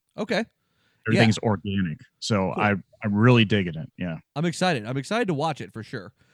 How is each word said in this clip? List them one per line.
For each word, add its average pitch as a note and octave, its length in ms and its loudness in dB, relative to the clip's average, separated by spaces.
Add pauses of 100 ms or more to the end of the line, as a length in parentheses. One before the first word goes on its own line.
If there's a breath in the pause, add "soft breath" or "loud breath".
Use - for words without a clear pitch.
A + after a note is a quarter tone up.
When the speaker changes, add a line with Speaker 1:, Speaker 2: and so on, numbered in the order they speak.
(160)
Speaker 1:
Okay. - 280 -2 (640)
Speaker 2:
Everything's A2 340 2
Speaker 1:
Yeah. A#2+ 60 4
Speaker 2:
organic. G2 500 -2 (220)
So F#2+ 340 -2
Speaker 1:
Cool. - 80 0
Speaker 2:
I, G#2 120 4 (280)
I'm G#2 120 -2
really A#2 300 6
digging F#2+ 300 0
it. D#2 240 -10
Yeah. E2+ 200 -6 (180)
Speaker 1:
I'm D3+ 80 -2
excited. E3 420 -2
I'm C3 100 -6
excited G#3 320 -4
to E3+ 60 -2
watch C#3+ 260 -4
it F#2+ 120 -12
for A2+ 100 -12
sure. G2+ 300 -12 (220)